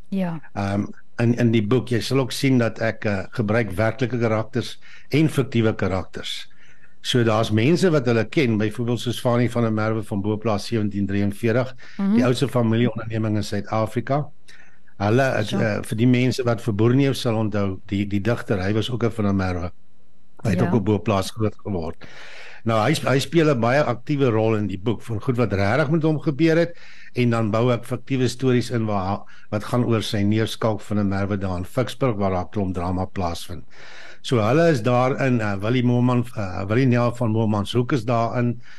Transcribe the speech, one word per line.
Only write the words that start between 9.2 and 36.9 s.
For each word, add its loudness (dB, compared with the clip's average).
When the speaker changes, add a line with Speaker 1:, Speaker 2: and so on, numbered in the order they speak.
Speaker 2:
Fanie 2
van 0
der 0
Merwe -2
van -4
Boplaas 0
sewentien -2
drieënveertig, 0
Speaker 1:
Mhm. 2
Speaker 2:
die 4
oudste 2
familieonderneming 0
in 0
Suid-Afrika. -2
Hulle, 2
Speaker 1:
So. -2
Speaker 2:
eh, 0
vir -6
die 4
mense 4
wat 0
vir -2
Boerneef 4
sal -2
onthou, 0
die, 0
die -2
digter, 0
hy 0
was 0
ook -4
'n 0
Van -2
der 2
Merwe. -2
Hy 0
het 2
Speaker 1:
Ja. 4
Speaker 2:
ook 0
op 2
Boplaas 0
groot -2
geword. -4
Nou, 2
hy 4
sp-, -2
hy 4
speel 4
'n 0
baie 4
aktiewe 0
rol 4
in 0
die -4
boek -2
van -6
goed 0
wat 2
regtig 2
met 2
hom 2
gebeur 2
het, 0
en 2
dan 2
bou 4
ek -2
fiktiewe -2
stories 0
in 0
waar, 0
wat -2
gaan 0
oor 2
sy 0
neef 2
Skalk -2
van -4
der 0
Merwe 0
daar -4
in -4
Vicksburg, -2
waar 0
daar -2
'n -12
klomp -2
drama -2
plaasvind. -6
So, 0
hulle 4
is 2
daarin, 2
eh, 0
Willie 2
Moorman, 4
eh, -6
Willie 2
Nel 4